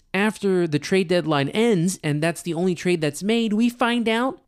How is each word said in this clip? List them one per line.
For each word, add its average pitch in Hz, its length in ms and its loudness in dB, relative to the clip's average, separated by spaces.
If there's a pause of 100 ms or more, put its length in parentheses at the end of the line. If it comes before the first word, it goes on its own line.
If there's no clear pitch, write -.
(120)
after 190 540 0
the 147 120 0
trade 190 300 0
deadline 156 420 2
ends, 196 520 2
and 147 200 0
that's 165 200 -2
the 170 120 -4
only 180 200 0
trade 180 260 -2
that's 151 220 -4
made, 220 320 0
we 233 160 2
find 240 400 -2
out 240 380 -2